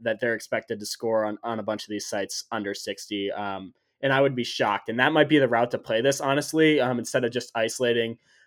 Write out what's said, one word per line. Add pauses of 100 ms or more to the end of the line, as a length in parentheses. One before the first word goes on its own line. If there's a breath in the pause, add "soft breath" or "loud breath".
that
they're
expected
to
score
on,
on
a
bunch
of
these
sites
under
sixty.
Um, (280)
and
I
would
be
shocked.
And
that
might
be
the
route
to
play
this,
honestly,
um,
instead
of
just
isolating (280 soft breath)